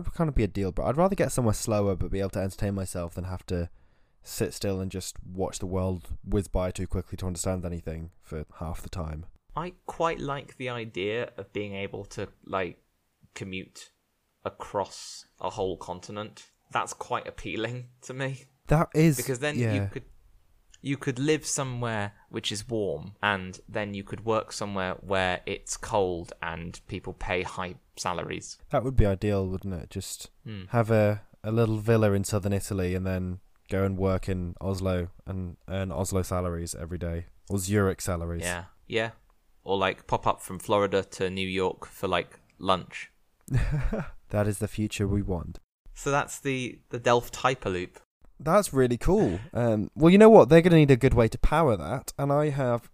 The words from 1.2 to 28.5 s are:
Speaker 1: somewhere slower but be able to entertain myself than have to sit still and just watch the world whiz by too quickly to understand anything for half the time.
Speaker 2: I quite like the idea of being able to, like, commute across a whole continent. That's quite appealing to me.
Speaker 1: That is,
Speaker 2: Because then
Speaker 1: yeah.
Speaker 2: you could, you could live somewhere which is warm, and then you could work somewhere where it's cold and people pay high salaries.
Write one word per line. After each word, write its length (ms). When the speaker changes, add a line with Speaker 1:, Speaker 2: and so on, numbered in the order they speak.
Speaker 1:
somewhere 240
slower 400
but 160
be 100
able 100
to 100
entertain 340
myself 400
than 100
have 220
to 220
sit 300
still 260
and 100
just 340
watch 340
the 80
world 420
whiz 240
by 220
too 160
quickly 320
to 80
understand 400
anything 440
for 220
half 220
the 60
time. 380
Speaker 2:
I 200
quite 340
like 360
the 140
idea 680
of 160
being 220
able 320
to, 220
like, 320
commute 560
across 840
a 100
whole 260
continent. 760
That's 240
quite 320
appealing 640
to 120
me. 300
Speaker 1:
That 260
is, 240
Speaker 2:
Because 220
then 180
Speaker 1:
yeah. 160
Speaker 2:
you 180
could, 120
you 160
could 220
live 260
somewhere 680
which 200
is 180
warm, 440
and 460
then 240
you 120
could 200
work 280
somewhere 480
where 460
it's 300
cold 640
and 480
people 240
pay 300
high 320
salaries. 640